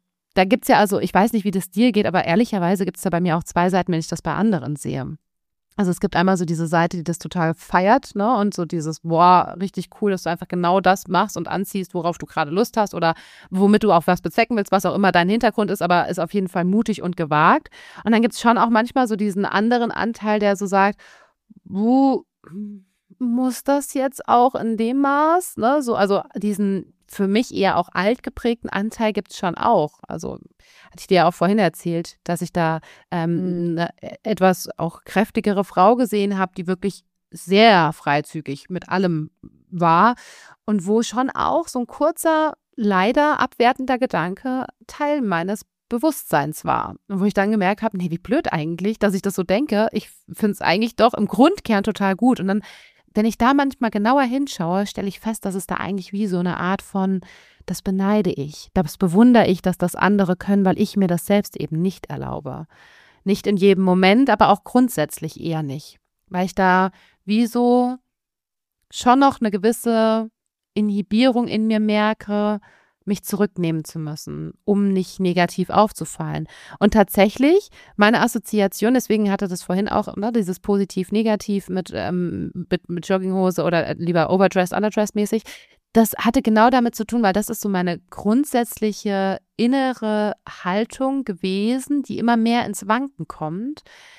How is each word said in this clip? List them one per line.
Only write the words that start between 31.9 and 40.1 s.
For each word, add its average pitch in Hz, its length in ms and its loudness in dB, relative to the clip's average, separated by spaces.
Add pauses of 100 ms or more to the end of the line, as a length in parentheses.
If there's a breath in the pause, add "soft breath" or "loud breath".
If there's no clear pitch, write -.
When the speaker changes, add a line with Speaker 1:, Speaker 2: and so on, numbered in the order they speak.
Speaker 1:
dass 175 180 -6
ich 170 100 -8
da, 160 280 -2 (320 loud breath)
ähm, 170 220 -2 (400)
Speaker 2:
Mhm. 165 40 -4
Speaker 1:
eine 170 120 -4 (100)
e-, - 240 -16
etwas 185 520 0
auch - 280 -8
kräftigere 202 580 -2
Frau 208 320 4
gesehen 202 420 -2
hab, 190 200 -4
die 175 100 -10
wirklich 185 380 -6 (260)
sehr 190 640 4
freizügig 147 800 -6
mit 180 180 -10
allem 170 420 -2 (400)
war 175 460 4 (480 loud breath)